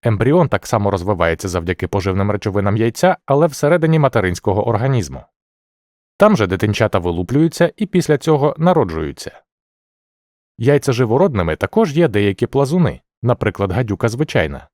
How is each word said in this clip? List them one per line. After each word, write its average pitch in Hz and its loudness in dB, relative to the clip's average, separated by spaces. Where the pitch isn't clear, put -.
Ембріон 135 2
так - -4
само 101 0
розвивається 87 -2
завдяки 87 -4
поживним 98 -2
речовинам 101 -2
яйця, 120 0
але 143 2
всередині 160 2
материнського 104 0
організму. 110 -2
Там 208 6
же 104 2
дитинчата 101 0
вилуплюються 117 0
і 220 -2
після 156 0
цього 147 0
народжуються. 95 -2
Яйця 139 2
живородними 113 0
також 160 0
є 165 4
деякі 104 0
плазуни, 139 0
наприклад, 101 -2
гадюка 110 -2
звичайна 101 -4